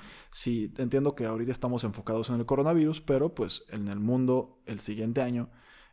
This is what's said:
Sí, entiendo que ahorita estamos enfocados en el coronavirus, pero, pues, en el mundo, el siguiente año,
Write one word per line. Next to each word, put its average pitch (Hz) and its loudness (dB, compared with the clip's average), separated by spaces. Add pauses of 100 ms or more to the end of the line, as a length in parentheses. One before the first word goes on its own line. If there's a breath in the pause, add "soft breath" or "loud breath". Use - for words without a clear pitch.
(300 loud breath)
Sí, 113 -2
entiendo 135 2
que 117 -4
ahorita 117 -2
estamos 123 -2
enfocados 110 -2
en 123 0
el 117 -2
coronavirus, 156 4
pero, 147 2
pues, - -4
en 101 -4
el 101 -4
mundo, 127 2
el 104 -8
siguiente 110 -2
año, 123 -2 (420 loud breath)